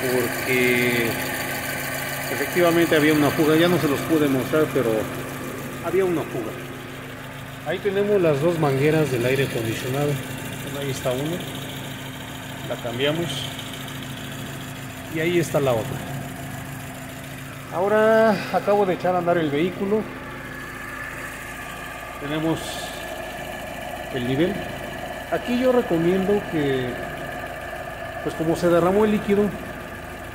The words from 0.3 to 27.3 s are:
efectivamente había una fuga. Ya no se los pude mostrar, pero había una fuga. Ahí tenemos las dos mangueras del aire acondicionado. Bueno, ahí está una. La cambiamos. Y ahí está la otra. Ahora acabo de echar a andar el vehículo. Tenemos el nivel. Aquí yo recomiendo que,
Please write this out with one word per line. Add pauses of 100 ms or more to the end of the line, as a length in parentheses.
efectivamente
había
una
fuga.
Ya
no
se
los
pude
mostrar,
pero (920)
había
una
fuga. (1120)
Ahí
tenemos
las
dos
mangueras
del
aire
acondicionado. (540)
Bueno,
ahí
está
una. (1300)
La
cambiamos. (1700)
Y
ahí
está
la
otra. (1800)
Ahora (200)
acabo
de
echar
a
andar
el
vehículo. (2250)
Tenemos (1500)
el
nivel. (760)
Aquí
yo
recomiendo
que, (1400)